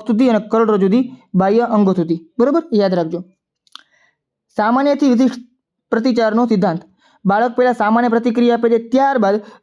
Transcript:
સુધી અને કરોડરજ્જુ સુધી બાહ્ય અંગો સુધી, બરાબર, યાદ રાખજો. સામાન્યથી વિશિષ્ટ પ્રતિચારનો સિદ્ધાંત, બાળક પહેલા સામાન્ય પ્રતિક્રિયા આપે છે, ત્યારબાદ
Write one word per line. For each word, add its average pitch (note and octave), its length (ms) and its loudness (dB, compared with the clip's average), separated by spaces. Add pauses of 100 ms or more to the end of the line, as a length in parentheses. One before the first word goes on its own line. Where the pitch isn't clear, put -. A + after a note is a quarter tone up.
સુધી B3 220 2
અને G#3+ 200 0
કરોડરજ્જુ G#3+ 380 0
સુધી A#3+ 240 0 (240)
બાહ્ય G3 260 2
અંગો G#3+ 320 0
સુધી, E3+ 280 -2 (180)
બરાબર, C#4+ 240 0 (100)
યાદ G3 220 0
રાખજો. E3+ 300 -6 (1300)
સામાન્યથી C4+ 540 0
વિશિષ્ટ B3 300 0 (500)
પ્રતિચારનો A3+ 560 0
સિદ્ધાંત, F#3+ 340 0 (440)
બાળક A3+ 320 0
પહેલા B3 160 2
સામાન્ય A#3 360 0
પ્રતિક્રિયા A#3 480 0
આપે A#3 120 0
છે, A#3 100 2
ત્યારબાદ A#3 640 0 (200)